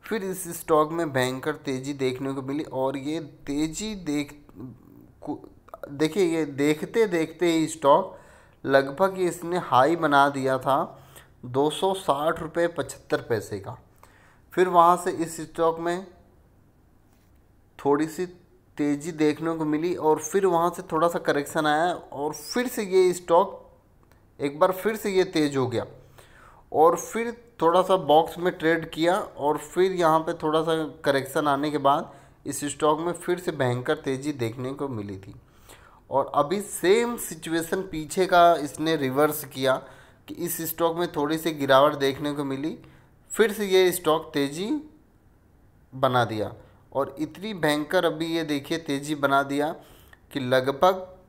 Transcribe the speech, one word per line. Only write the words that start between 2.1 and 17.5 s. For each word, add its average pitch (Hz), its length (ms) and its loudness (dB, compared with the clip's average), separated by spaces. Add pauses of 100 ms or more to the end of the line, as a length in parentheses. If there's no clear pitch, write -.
को 135 100 -6
मिली, 139 220 -6
और 131 340 -2
ये 151 220 -6
तेज़ी 160 760 -6
देख, 147 380 -6 (880)
कु-, - 140 -8 (540)
देखिए, 156 360 0
ये 160 200 0
देखते 151 640 0
देखते 170 400 -2
ही 160 200 2
स्टॉक 139 500 4 (460)
लगभग 139 540 2
ये 180 100 0
इसने 170 320 -4
हाई 135 360 4
बना 143 340 4
दिया 131 280 -2
था 135 180 0 (720)
दो 135 240 0
सौ 190 260 -2
साठ 160 440 0
रुपये 170 280 -2
पचहत्तर 147 520 -6
पैसे 107 400 -4
का। 117 160 -12 (760)
फिर 185 160 2
वहाँ 175 280 8
से 175 160 -4
इस 165 300 -6
स्टॉक 165 380 0
में 175 260 -4 (1700)